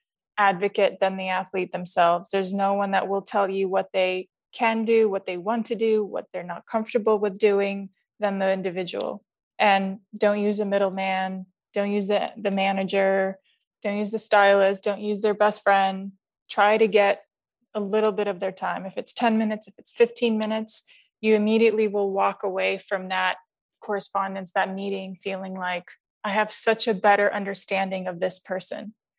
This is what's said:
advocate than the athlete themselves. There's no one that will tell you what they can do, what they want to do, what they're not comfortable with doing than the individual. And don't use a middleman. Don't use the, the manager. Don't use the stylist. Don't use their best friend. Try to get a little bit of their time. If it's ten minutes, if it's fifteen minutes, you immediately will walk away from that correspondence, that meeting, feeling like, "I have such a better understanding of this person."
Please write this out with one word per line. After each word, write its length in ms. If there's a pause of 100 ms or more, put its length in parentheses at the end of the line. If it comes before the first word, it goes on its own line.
(380)
advocate 640
than 180
the 120
athlete 420
themselves. 580
There's 240
no 200
one 180
that 160
will 160
tell 260
you 180
what 260
they 340 (260)
can 320
do, 240
what 160
they 120
want 300
to 80
do, 280
what 280
they're 120
not 240
comfortable 520
with 180
doing 520 (300)
than 200
the 120
individual. 720 (360)
And 400 (180)
don't 240
use 180
a 60
middleman. 800 (260)
Don't 180
use 160
the, 300
the 140
manager. 880 (440)
Don't 140
use 140
the 80
stylist. 640
Don't 180
use 200
their 120
best 300
friend. 480 (380)
Try 280
to 100
get 360 (500)
a 80
little 300
bit 160
of 120
their 120
time. 340
If 120
it's 160
ten 240
minutes, 300
if 100
it's 160
fifteen 440
minutes, 460 (380)
you 140
immediately 520
will 240
walk 320
away 340
from 320
that 280 (440)
correspondence, 720
that 200
meeting, 420
feeling 400
like, 360 (320)
"I 60
have 220
such 360
a 60
better 400
understanding 760
of 120
this 200
person." 540 (260)